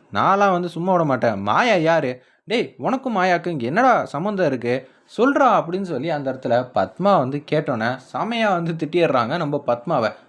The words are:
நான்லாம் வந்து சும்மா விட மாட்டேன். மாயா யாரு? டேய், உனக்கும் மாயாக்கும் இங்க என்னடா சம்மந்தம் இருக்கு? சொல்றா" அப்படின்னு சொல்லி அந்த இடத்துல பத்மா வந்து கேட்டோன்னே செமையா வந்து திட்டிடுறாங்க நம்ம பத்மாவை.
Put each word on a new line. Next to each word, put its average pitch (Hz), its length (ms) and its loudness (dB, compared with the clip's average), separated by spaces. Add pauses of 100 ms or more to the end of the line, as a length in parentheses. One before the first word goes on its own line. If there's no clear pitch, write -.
(120)
நான்லாம் 190 400 2
வந்து 175 160 -2
சும்மா 170 240 -2
விட 170 120 2
மாட்டேன். 117 360 0
மாயா 165 340 2
யாரு? 156 480 0 (220)
டேய், 220 340 -4
உனக்கும் 226 380 -4
மாயாக்கும் 175 300 0
இங்க 151 200 -4
என்னடா 214 380 2
சம்மந்தம் 185 420 -2
இருக்கு? 123 420 -2 (280)
சொல்றா" 277 280 2
அப்படின்னு 185 380 2
சொல்லி 165 280 -4
அந்த 139 220 -4
இடத்துல 127 420 0
பத்மா 190 440 2
வந்து 139 340 -2
கேட்டோன்னே 131 460 -2 (140)
செமையா 220 360 -2
வந்து 170 240 0
திட்டிடுறாங்க 156 640 0
நம்ம 147 300 -4
பத்மாவை. 120 460 0 (160)